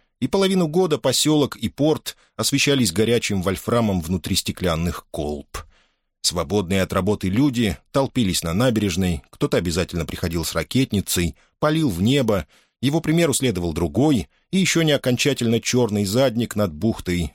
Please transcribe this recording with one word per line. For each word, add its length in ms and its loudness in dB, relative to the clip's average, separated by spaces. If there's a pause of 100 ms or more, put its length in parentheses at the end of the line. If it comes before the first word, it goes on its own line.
(200)
и 80 -2
половину 400 2
года 300 0
посёлок 600 2
и 120 -4
порт 480 -2 (180)
освещались 560 2
горячим 520 0
вольфрамом 580 0
внутри 340 -4
стеклянных 760 -2
колб. 480 -8 (640)
Свободные 600 0
от 100 -2
работы 380 0
люди 480 2 (140)
толпились 500 0
на 140 -2
набережной, 720 0
кто-то 280 -2
обязательно 500 -2
приходил 360 -4
с 100 -6
ракетницей, 840 -2 (240)
палил 300 0
в 120 -2
небо, 460 0 (340)
его 180 0
примеру 340 0
следовал 380 -2
другой — 560 0 (240)
и 60 0
ещё 240 2
не 100 2
окончательно 680 0
чёрный 420 0
задник 540 0
над 160 0
бухтой 600 -2